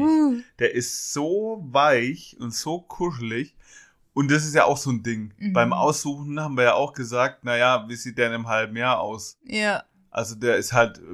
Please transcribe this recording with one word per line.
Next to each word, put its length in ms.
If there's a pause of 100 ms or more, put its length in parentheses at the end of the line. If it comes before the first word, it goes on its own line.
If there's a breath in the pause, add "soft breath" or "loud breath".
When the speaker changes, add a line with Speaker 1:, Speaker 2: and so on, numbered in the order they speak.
Speaker 1:
Uh. 380 (200 loud breath)
Speaker 2:
Der 140
ist 400
so 560
weich 720
und 140
so 280
kuschelig. 720 (580 soft breath)
Und 180
das 140
ist 100
ja 100
auch 120
so 120
ein 140
Ding. 340
Speaker 1:
Mhm. 160
Speaker 2:
Beim 200
Aussuchen 680
haben 180
wir 60
ja 100
auch 200
gesagt, 500
„Na 140
ja, 300
wie 80
sieht 220
der 100
in 60
einem 140
halben 280
Jahr 240
aus?“ 440
Speaker 1:
Ja. 400 (260)
Speaker 2:
Also 260
der 220
ist 160
halt 260 (140)